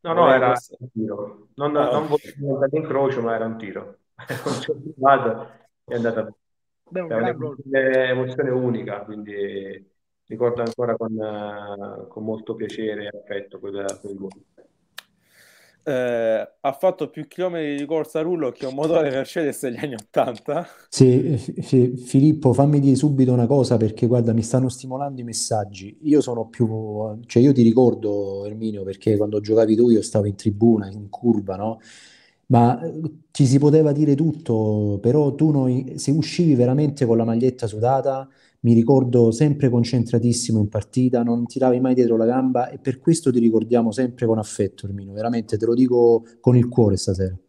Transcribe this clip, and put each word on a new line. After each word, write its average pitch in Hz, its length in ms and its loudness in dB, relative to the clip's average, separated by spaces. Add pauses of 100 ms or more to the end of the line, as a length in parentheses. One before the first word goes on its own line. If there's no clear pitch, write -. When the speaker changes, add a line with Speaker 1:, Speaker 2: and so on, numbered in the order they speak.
Speaker 1:
No, 170 120 -6
Speaker 2:
Non 170 140 4
Speaker 1:
no, 135 40 6
Speaker 2:
è 131 40 6
Speaker 1:
era 127 160 2
Speaker 2:
questo. - 280 -6
Speaker 1:
un 127 120 -16
tiro. 104 640 -8
Non, 147 200 -4
Speaker 2:
Ah, 135 160 0
Speaker 1:
non 151 180 0
Speaker 2:
ok. - 280 -4
Speaker 1:
volevo 143 160 -4
andare 139 240 -2
in - 100 -4
crocio, 135 340 -2
ma 117 140 -4
era 110 100 -4
un 113 120 -8
tiro. 98 400 -14 (180)
<laughs> - 300 -12
Non 131 160 -6
ci 151 100 -8
ho 139 40 -2 (200)
provato, 131 540 0 (360)
è 127 100 -8
andata 113 260 -2
bene. - 140 -12 (540)
Speaker 3:
Beh, 180 120 -8
un 170 100 -8
Speaker 1:
È 117 60 -4
Speaker 3:
gran 123 200 -2
gol. 143 180 -10 (100)
Speaker 1:
un'emozione, 131 420 0
emozione 127 420 -2
unica, 110 520 -4
quindi 101 920 -10 (360)
ricordo 120 340 -4
ancora 117 340 -4
con, 110 240 -8
eh, 104 880 -12
con 110 160 -16
molto 110 320 -8
piacere 107 500 -8
e - 20 -12
affetto 101 520 -14
quel, 98 260 -10 (140)
quel 101 160 -14
gol. 95 140 -14 (1500)
Speaker 2:
Eh, 117 800 -2
ha 135 140 -4
fatto 180 360 -2
più 151 180 -14
chilometri 165 500 -6
di 143 80 -6
corsa 156 360 -4
Rullo 160 300 -2
che - 140 -12
un 131 100 -8
motore 156 340 0
Mercedes 135 540 -4
negli 120 140 -6
anni 139 180 -8
ottanta. 131 720 -4 (220)
Speaker 4:
Sì, 131 440 4
eh, 120 40 -2
fi-, - 240 -10
fi-, 123 360 2
Filippo, 139 560 2
fammi 143 260 4
dire 135 160 4
subito 131 360 2
una 123 160 2
cosa, 127 300 2
perché 110 280 0
guarda, 117 280 2
mi 110 100 0
stanno 127 260 0
stimolando 131 520 -10
i - 20 -12
messaggi. 101 760 -8
Io 147 200 4
sono 117 260 -4
più, 110 800 -4
cioè - 160 2
io 139 120 6
ti 127 100 6
ricordo, 104 840 2
Erminio, 107 380 -8
perché 98 340 -2
quando 104 220 -2
giocavi 110 360 2
tu 120 140 4
io 107 140 4
stavo 101 240 -2
in 98 80 -4
tribuna, 107 540 2
in 104 200 -16
curva, 101 460 -2
no? 107 240 -8 (680)
Ma, 120 360 6
eh, 160 180 -8 (300)
ci 143 160 4
si 135 100 4
poteva 147 340 6
dire 143 240 2
tutto, 107 840 0
però 139 320 2
tu 156 180 2
noi, 131 460 -2
se - 140 -2
uscivi 160 440 2
veramente 131 500 2
con 113 120 2
la 113 60 2
maglietta 117 440 0
sudata, 131 600 -2 (340)
mi 117 120 4
ricordo 120 580 4
sempre 143 380 2
concentratissimo 117 880 0
in 104 100 0
partita, 123 540 -2
non 120 220 -2
tiravi 127 340 0
mai 127 140 2
dietro 120 240 4
la 113 80 2
gamba 127 440 0
e 139 100 -14
per 127 200 -6
questo 160 320 2
ti 123 80 2
ricordiamo 113 520 2
sempre 123 340 -4
con 113 120 2
affetto, - 480 -6
Erminio, 98 280 -10
veramente 113 440 -4
te 113 80 -2
lo 117 80 2
dico 120 500 4 (160)
con 123 180 4
il 123 100 4
cuore 104 300 2
stasera. 92 380 -2 (140)